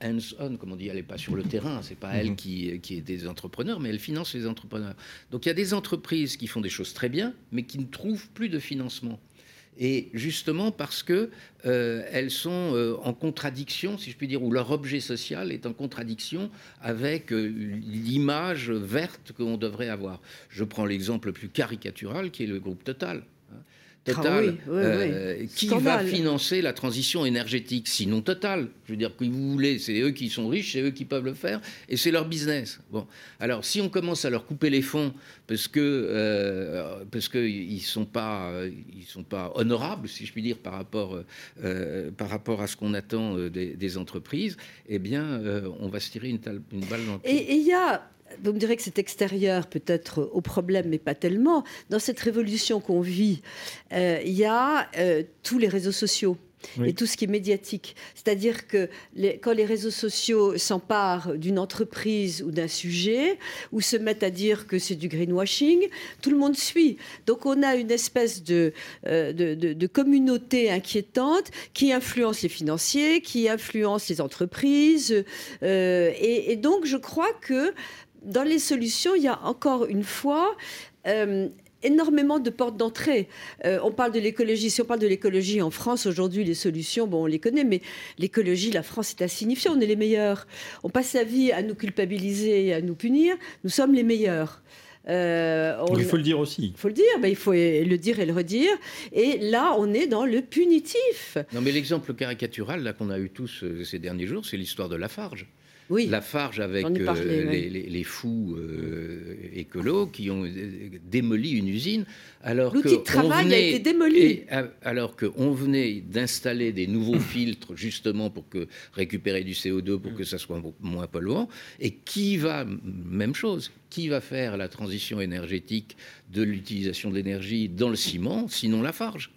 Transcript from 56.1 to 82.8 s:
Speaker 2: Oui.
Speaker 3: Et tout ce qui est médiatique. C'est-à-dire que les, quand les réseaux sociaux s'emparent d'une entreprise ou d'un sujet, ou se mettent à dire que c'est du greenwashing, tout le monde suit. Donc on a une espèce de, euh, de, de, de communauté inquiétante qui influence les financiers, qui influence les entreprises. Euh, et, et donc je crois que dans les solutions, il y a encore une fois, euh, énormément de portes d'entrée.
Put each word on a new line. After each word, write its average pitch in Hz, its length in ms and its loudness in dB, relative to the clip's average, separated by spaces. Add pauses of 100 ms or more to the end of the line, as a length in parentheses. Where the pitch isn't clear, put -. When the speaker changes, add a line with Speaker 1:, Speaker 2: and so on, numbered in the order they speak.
Speaker 2:
Oui. 123 120 2
Speaker 3:
Et - 40 -4
tout 233 120 0
ce - 100 -2
qui - 80 0
est 190 40 0
médiatique. 202 680 -2 (180)
C'est-à-dire 220 540 0
que 185 200 2 (280)
les, 190 220 0
quand 233 140 0
les 214 120 4
réseaux 214 260 0
sociaux 208 680 2
s'emparent 180 800 0
d'une 180 220 0
entreprise 202 840 -2
ou 170 120 -4
d'un 165 160 0
sujet, 214 680 0 (360)
ou 214 80 0
se 226 160 2
mettent 214 260 0
à 190 80 2
dire 208 380 0
que 185 100 0
c'est 185 160 -2
du 160 140 -4
greenwashing, 196 800 2 (340)
tout 277 80 4
le 294 80 6
monde 277 180 4
suit. 302 420 4 (280)
Donc 233 200 2
on 277 180 4
a 269 100 4
une 233 160 0
espèce 233 540 2
de, 165 280 4 (360)
euh, 156 240 2
de, 165 220 2
de, 160 180 0
de 165 160 0
communauté 254 840 4
inquiétante 247 800 2 (240)
qui 269 180 4
influence 240 500 0
les 170 60 0
financiers, 277 720 2
qui 226 260 0
influence 214 600 0
les 165 120 -2
entreprises. 254 1040 4 (400)
Euh, 180 520 4
et, 233 360 2
et 226 40 2
donc 320 300 4
je 269 100 0
crois 339 440 0
que 269 340 0 (500)
dans 214 200 0
les 311 160 4
solutions, 277 560 2
il 294 80 4
y - 20 4
a - 160 0
encore 247 440 2
une 202 180 0
fois, 311 520 0 (520)
euh, 202 400 2 (340)
énormément 294 560 6
de 240 120 0
portes 233 260 -2
d'entrée. 226 500 2 (380)